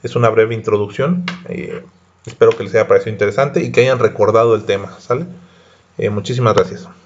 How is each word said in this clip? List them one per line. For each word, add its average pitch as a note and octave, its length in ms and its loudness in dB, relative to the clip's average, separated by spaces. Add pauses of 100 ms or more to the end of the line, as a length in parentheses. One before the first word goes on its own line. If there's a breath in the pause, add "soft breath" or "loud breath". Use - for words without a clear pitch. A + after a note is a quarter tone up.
Es B2+ 120 -10
una A#2+ 140 4
breve A2+ 260 2
introducción. A2 680 -2 (240)
Eh, - 380 -12 (400)
espero A2+ 260 4
que A2 120 -6
les G2 100 -10
haya A2 140 2
parecido G2 240 2
interesante A#2+ 520 0
y A#2+ 80 -6
que A#2+ 100 2
hayan B2+ 180 2
recordado A2 560 2
el G2+ 80 -4
tema, G2 360 -6
¿sale? C#3+ 260 -4 (720 soft breath)
Eh, G#2 120 -2
muchísimas A2 460 0
gracias. - 340 -2 (160)